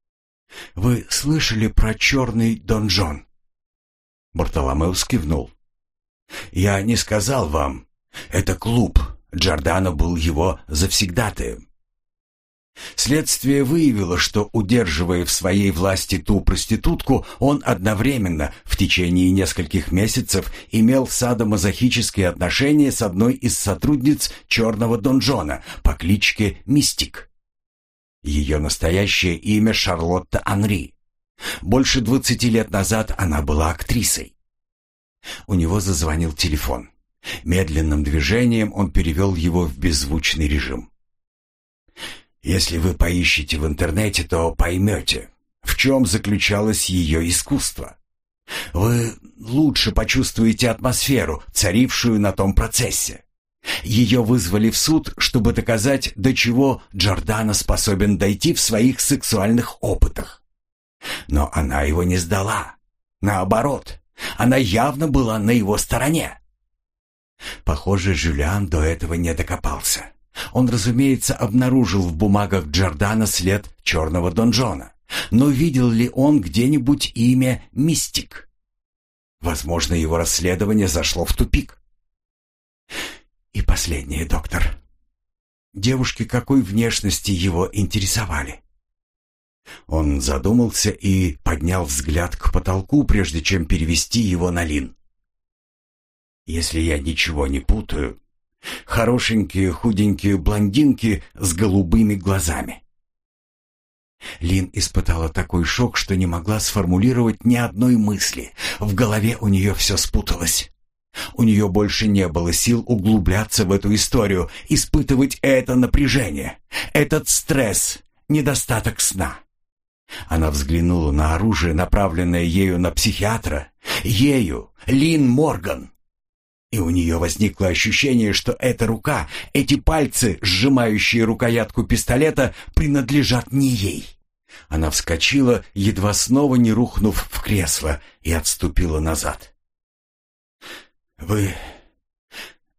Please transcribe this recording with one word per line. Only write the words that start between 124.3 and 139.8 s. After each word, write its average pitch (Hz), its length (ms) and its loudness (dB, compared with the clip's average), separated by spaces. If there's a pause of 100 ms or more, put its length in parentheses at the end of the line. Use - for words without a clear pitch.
Лин 147 420 4
Морган. 107 640 -2 (800)
И 107 80 -4
у 85 120 0
нее 82 280 0
возникло 92 500 0
ощущение, 110 640 2
что - 260 -2
эта 117 280 0
рука, 113 420 -2 (240)
эти 139 240 2
пальцы, 139 640 0
сжимающие 113 840 2
рукоятку 117 600 0
пистолета, 123 680 2 (200)
принадлежат 139 800 2
не 135 160 2
ей. 98 400 -2 (600)
Она 78 220 -2
вскочила, 120 720 2 (100)
едва 101 400 0
снова 131 420 2
не 117 160 6
рухнув 110 580 0
в - 120 -8
кресло, 80 580 -2 (220)
и 82 100 -4
отступила 80 640 0
назад. 78 560 -4 (1600)